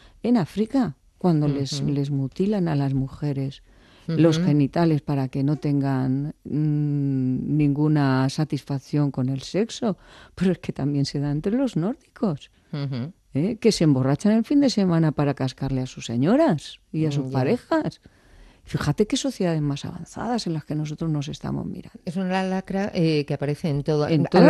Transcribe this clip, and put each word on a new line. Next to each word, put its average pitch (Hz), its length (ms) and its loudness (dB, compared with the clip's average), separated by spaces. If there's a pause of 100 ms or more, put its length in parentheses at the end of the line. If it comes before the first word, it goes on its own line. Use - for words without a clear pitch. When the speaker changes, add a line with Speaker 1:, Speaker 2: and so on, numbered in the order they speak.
(240)
Speaker 1:
en 240 140 4
África, 214 580 0 (220)
cuando 151 300 2
les, 139 340 -2
Speaker 2:
Ujú. 143 100 0
Speaker 1:
les 139 200 -2
mutilan 175 560 -2
a 156 80 0
las 139 180 0
mujeres 139 680 -4 (420)
los 160 320 4
Speaker 2:
Ujú. 175 100 0
Speaker 1:
genitales 147 540 2
para 135 280 -4
que 139 140 -4
no 147 120 0
tengan, 139 800 -2 (100)
mm, 143 1120 -2
ninguna 143 720 2
satisfacción 147 840 -2
con 131 180 -2
el 135 120 -4
sexo. 214 560 -4 (380)
Pero 185 160 2
es 165 80 -2
que - 140 -8
también 143 320 -2
se - 160 -6
da 143 100 -2
entre 156 260 -2
los 262 200 0
nórdicos, 185 760 -4 (220)
Speaker 2:
Ujú. 139 400 -6 (200)
Speaker 1:
¿eh? 190 280 0
Que 214 100 6
se 170 140 2
emborrachan 139 480 2
el 226 100 2
fin 285 160 2
de 277 100 4
semana 165 440 2
para 143 220 0
cascarle 131 460 -4
a 127 40 -4
sus - 200 -12
señoras 170 760 0 (100)
y 156 140 -2
a 151 80 0
sus 143 140 -2
Speaker 2:
Mm, - 20 -8
ya. 131 40 -10
Speaker 1:
parejas. 170 680 -2 (640)
Fíjate - 420 0
qué 277 100 -2
sociedades 175 440 -2
más 143 220 -4
avanzadas 208 640 -6
en 165 60 -4
las 151 100 -6
que - 100 -8
nosotros 156 380 -4
nos 147 160 -2
estamos 139 380 -8
mirando. - 400 -14
Speaker 2:
Es 165 100 -8
una 190 280 -2
lacra, 190 500 -4
eh, 160 320 2
que 151 80 -4
aparece 143 340 -4
en 143 160 -2
todo, 151 240 2
Speaker 1:
En 156 140 4
Speaker 2:
a - 20 4
lo - 60 -2
Speaker 1:
todas 190 200 8